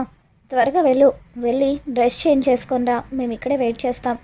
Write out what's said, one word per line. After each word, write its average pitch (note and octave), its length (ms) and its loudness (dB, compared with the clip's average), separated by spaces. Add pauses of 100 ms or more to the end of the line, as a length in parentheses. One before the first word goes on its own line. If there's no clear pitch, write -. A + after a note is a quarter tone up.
(520)
త్వరగా C4+ 300 2
వెళ్ళు, C4+ 260 4 (300)
వెళ్ళి B3+ 320 0 (200)
డ్రెస్ B3 280 0
చేంజ్ C#4 280 2
చేసుకొనిరా, B3 520 0 (160)
మేము B3+ 200 -4
ఇక్కడే B3+ 220 -4
వెయిట్ A#3 260 -2
చేస్తాం, B3 420 -2